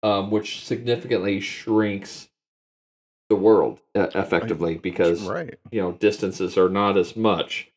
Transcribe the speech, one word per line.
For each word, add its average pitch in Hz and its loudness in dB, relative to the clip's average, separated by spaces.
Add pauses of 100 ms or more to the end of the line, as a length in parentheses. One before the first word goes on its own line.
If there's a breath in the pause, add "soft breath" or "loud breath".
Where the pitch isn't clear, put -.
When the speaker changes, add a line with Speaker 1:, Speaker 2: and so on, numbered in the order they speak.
Speaker 1:
um, 101 0
which - -4
significantly 113 -2
shrinks 104 -2 (1000)
the 107 4
world, 95 4 (180)
e-, 101 0
effectively, 87 -2
Speaker 2:
I, 82 -10
Speaker 1:
because, 85 0
Speaker 2:
right. 98 -8 (120)
Speaker 1:
you 110 -4
know, 90 -2
distances 98 0
are 92 6
not 101 2
as 90 0
much. 107 -2